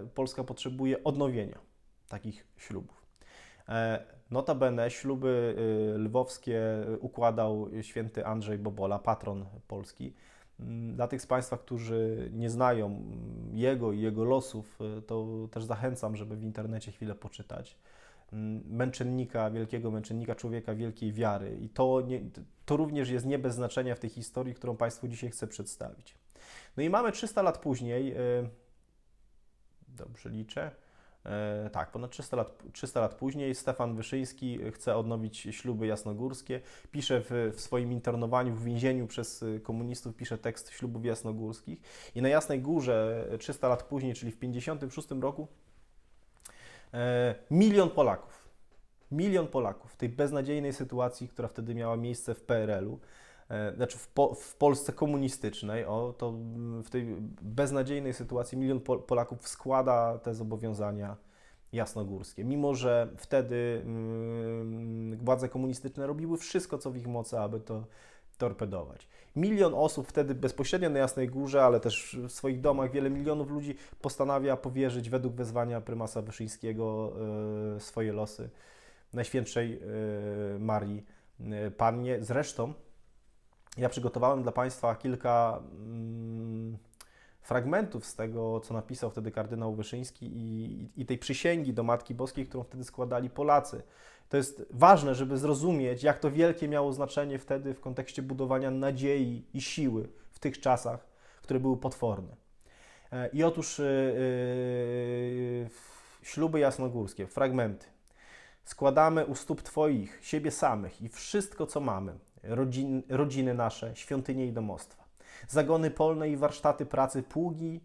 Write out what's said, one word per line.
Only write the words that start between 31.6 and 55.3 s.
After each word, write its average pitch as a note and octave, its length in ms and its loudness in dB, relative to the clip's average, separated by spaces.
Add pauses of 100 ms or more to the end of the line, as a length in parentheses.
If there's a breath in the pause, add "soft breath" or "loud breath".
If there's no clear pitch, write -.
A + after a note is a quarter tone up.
tak, - 220 -6
ponad B2 200 -8
trzysta - 260 -6
lat, - 260 -2 (100)
trzysta - 280 -2
lat A2 140 0
później C3+ 400 -2
Stefan A#2+ 400 -2
Wyszyński A#2+ 760 -4
chce - 240 0
odnowić A2+ 420 -2
śluby A2 500 -4
jasnogórskie. A#2+ 760 -4 (300 loud breath)
Pisze C3 380 0
w, A#2 260 0
w - 60 -12
swoim B2 300 -2
internowaniu, A#2+ 640 0
w A2+ 80 -4
więzieniu A#2+ 440 2
przez, - 360 -8
y, A2 200 -4
komunistów, A#2 520 -6
pisze A#2 220 -6
tekst - 320 -6
ślubów A#2 360 -6
jasnogórskich. A2+ 760 -4 (340 loud breath)
I A#2+ 60 -2
na C3 80 6
Jasnej D3 320 4
Górze, A#2+ 720 2
y, A2+ 40 -2
trzysta - 300 -2
lat B2 160 4
później, C3 300 -2
czyli A#2 180 -6
w - 80 -14
pięćdziesiątym B2+ 520 -4
szóstym C#3 300 -6
roku, D3 260 -2 (1500 loud breath)
e, B2 420 2 (160)
milion G3+ 380 8
Polaków, - 600 2 (640)
milion F3 360 2
Polaków A2 440 -2
w - 40 -20
tej B2 140 -2
beznadziejnej C#3 640 0
sytuacji, B2 540 -2
która A#2 200 -6
wtedy A#2 280 -6
miała A#2 220 0
miejsce A#2 380 -4
w - 60 -12
P A#2+ 140 2
R G#2+ 160 2
L-u, G#2 280 -2 (500 loud breath)
e, G#2+ 260 -4
znaczy - 220 -2
w - 100 -14
Po-, - 280 4
w - 200 -14
Polsce C#3 380 4
komunistycznej, B2+ 920 -2